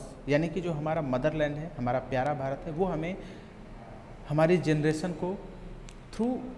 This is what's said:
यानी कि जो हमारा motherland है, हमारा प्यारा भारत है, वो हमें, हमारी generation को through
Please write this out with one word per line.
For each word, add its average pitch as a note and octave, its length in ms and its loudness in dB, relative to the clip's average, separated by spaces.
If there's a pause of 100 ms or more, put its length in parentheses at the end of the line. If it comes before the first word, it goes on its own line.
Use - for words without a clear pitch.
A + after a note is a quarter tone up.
(280)
यानी D3 200 4
कि E3+ 120 -2
जो F3 120 -2
हमारा D#3 300 0
motherland D3 540 2
है, D#3+ 220 -6
हमारा B2 200 2
प्यारा C3 360 0
भारत C3+ 320 -2
है, E3 60 -4
वो D#3+ 120 2
हमें, F3 320 -2 (1120)
हमारी D#3+ 280 8
generation D#3 540 4
को F3+ 280 -2 (760)
through A3+ 240 2 (200)